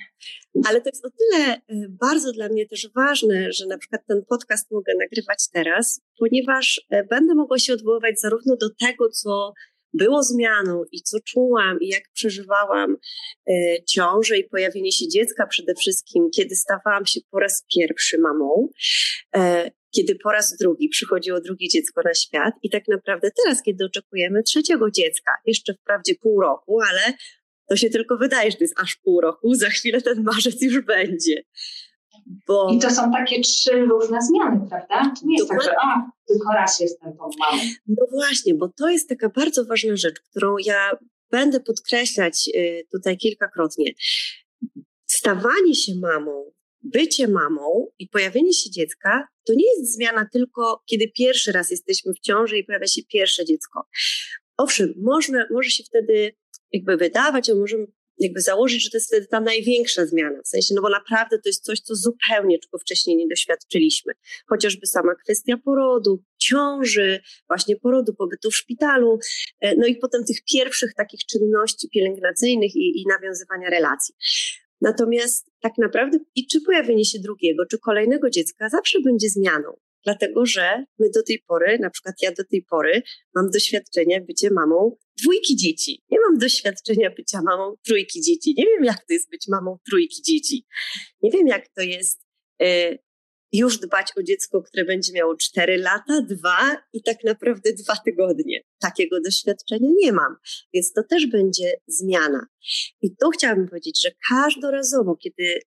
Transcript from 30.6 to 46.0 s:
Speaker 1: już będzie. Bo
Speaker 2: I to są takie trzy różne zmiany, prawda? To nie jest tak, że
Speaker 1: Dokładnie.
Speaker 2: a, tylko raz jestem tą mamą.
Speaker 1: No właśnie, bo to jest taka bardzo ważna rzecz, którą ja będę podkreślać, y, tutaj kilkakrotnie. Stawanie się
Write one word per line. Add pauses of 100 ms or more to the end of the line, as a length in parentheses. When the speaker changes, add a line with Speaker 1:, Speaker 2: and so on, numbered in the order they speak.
Speaker 1:
już
będzie. (1040)
Bo
Speaker 2:
I
to
są
takie
trzy (140)
różne
zmiany,
prawda?
To
nie
jest
tak,
że
Speaker 1:
Dokładnie.
Speaker 2:
a, (160)
tylko
raz
jestem
tą (100)
mamą. (240)
Speaker 1:
No
właśnie,
bo
to
jest
taka
bardzo
ważna
rzecz,
którą
ja (340)
będę
podkreślać,
y,
tutaj
kilkakrotnie. (1120)
Stawanie
się (100)